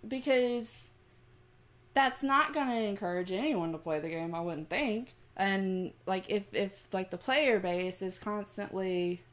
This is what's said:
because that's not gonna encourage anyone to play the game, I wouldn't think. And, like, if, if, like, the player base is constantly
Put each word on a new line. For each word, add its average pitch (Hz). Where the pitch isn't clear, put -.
because 247
that's 269
not 285
gonna 254
encourage 190
anyone 190
to 156
play 156
the 165
game, 165
I 170
wouldn't 165
think. 247
And, 190
like, 185
if, 202
if, -
like, 185
the 180
player 262
base 180
is 185
constantly 190